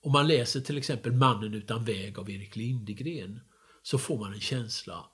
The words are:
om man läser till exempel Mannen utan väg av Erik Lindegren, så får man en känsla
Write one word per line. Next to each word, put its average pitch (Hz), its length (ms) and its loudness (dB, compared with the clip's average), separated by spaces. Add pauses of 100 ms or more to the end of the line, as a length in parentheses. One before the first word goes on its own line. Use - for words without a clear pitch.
om 139 100 2
man 143 160 6
läser 135 320 4
till 147 180 -4
exempel 127 340 -2
Mannen 117 420 4
utan 110 300 -4
väg 98 340 -4
av 101 120 -8
Erik 98 260 -10
Lindegren, 113 840 -6 (420)
så - 160 0
får 135 200 -2
man 101 140 -6
en 101 80 -8
känsla 107 720 -4